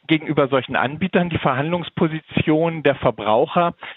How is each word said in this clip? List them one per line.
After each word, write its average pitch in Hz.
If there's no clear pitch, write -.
gegenüber 151
solchen 127
Anbietern 160
die 160
Verhandlungsposition 160
der 139
Verbraucher, 127